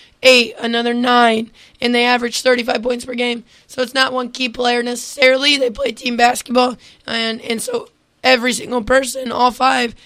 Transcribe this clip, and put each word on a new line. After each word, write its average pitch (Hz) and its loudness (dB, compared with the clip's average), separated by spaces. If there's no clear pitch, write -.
eight, 247 4
another 233 -2
nine, 240 2
and 240 0
they 240 2
average 240 -2
thirty-five 247 0
points 247 -4
per 254 -10
game. 240 -4
So - -6
it's 247 -4
not 262 2
one 247 -6
key 254 -4
player 240 -2
necessarily. 262 0
They 254 0
play 277 -4
team 240 -6
basketball, 240 2
and, 226 -4
and 226 -6
so 240 -6
every 247 2
single 240 -6
person, 254 -2
all 247 2
five, 262 0